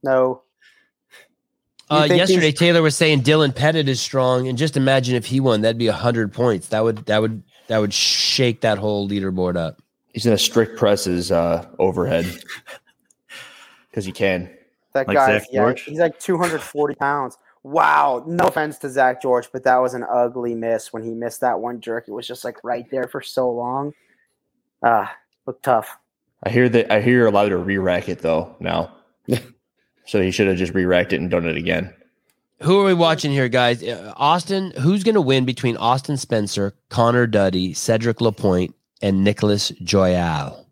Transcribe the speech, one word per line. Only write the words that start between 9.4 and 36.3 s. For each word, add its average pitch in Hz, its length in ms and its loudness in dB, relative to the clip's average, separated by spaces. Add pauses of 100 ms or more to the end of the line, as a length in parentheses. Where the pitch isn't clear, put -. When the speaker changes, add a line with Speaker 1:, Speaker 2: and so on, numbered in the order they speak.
Speaker 2:
up. 82 240 -6 (320)
Speaker 3:
He's 101 100 -8
gonna 113 140 4
strict - 400 0
press 104 280 2
his, 90 260 -2
uh, 85 340 0 (140)
overhead 87 460 0
<laughs> - 1700 -18
'cause 101 140 -6
he 95 60 -10
can. 92 380 -2 (440)
Speaker 1:
That 139 140 -2
Speaker 4:
Like 95 100 0
Speaker 1:
guy's, 131 240 4
Speaker 4:
Zach - 100 -18
Speaker 1:
yeah, 131 100 -2
Speaker 4:
George? 127 200 0
Speaker 1:
he's, 151 180 -12
like, 165 200 0
two 180 180 -2
hundred 165 240 -2
forty 147 340 -4
pounds. 139 420 -4 (260)
Wow. 147 640 0
No 175 180 0
offense 151 340 -2
to 143 100 -8
Zach 127 320 0
George, 123 300 -2
but 127 120 -10
that 127 140 4
was 127 160 0
an 120 100 -8
ugly 120 500 -2
miss 113 400 -4
when 110 80 -10
he 113 120 -10
missed 117 280 -10
that 120 200 -2
one 120 200 -8
jerk. 113 260 -8
It 107 40 -14
was 113 160 -12
just, 123 160 -14
like, 117 200 -12
right 117 280 -6
there 127 160 -4
for 139 140 -10
so 127 280 -4
long. 127 440 -6 (920)
Ah, 110 320 2 (320)
looked 127 160 -12
tough. 120 340 0 (460)
Speaker 3:
I 95 60 -2
hear 123 200 4
that, 113 220 2
I 107 100 4
hear 120 180 2
you're 117 80 6
allowed 104 220 4
to 92 80 0
re-rack 92 520 -2
it 85 100 -6
though 82 400 -2
now. 85 340 -4 (340)
<laughs> 120 100 0 (680)
So 104 160 -2
he 92 100 0
should 98 180 2
have 92 80 0
just 87 160 -2
re-racked 90 400 2
it 73 80 -2
and 87 100 -4
done 87 140 0
it 80 100 -2
again. 85 380 -4 (680)
Speaker 2:
Who 180 180 4
are - 20 4
we 190 100 4
watching 160 380 2
here, 135 160 2
guys? 120 340 2
Uh, 104 360 -10
Austin, 180 540 0
who's 180 300 0
gonna 214 200 2
win 131 240 2
between 123 320 -2
Austin 135 400 0
Spencer, 101 560 -2 (160)